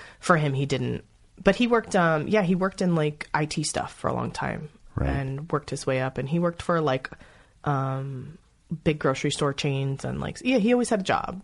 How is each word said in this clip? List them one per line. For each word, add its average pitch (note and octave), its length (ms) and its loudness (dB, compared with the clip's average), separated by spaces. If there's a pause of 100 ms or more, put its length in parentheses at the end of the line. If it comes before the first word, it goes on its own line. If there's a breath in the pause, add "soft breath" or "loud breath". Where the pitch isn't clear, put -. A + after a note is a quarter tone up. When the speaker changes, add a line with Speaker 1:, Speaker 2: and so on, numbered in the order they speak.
(200 loud breath)
Speaker 1:
for F3+ 160 4
him, D3+ 180 2
he C#3 120 0
didn't. B2+ 380 -2 (380)
But F#3+ 140 6
he B3 100 4
worked, A3+ 300 2
um, E3 320 2
yeah, G#3+ 140 4
he F3+ 120 2
worked F#3 260 -2
in, F#3 140 4
like, D3+ 400 0
I D3+ 120 2
T D3+ 180 -4
stuff - 300 -4
for - 140 -4
a - 60 0
long A#2+ 160 -4
time - 380 -6 (260)
Speaker 2:
Right. - 160 0
Speaker 1:
and C#3 400 -4
worked D3 200 -2
his - 160 -6
way C3 140 0
up. C3 180 -2
And C#3 100 -4
he E3 100 0
worked E3+ 240 -2
for, E3+ 180 0
like, D#3 300 0 (540 loud breath)
um, C3+ 760 -4 (460)
big D3+ 140 2
grocery C#3+ 320 0
store C#3+ 220 0
chains C3+ 520 -2
and, B2+ 160 -4
like, - 220 -6
yeah, B3+ 160 4
he A3 140 4
always B3 160 4
had G#3 120 2
a F#3 40 -6
job - 380 -2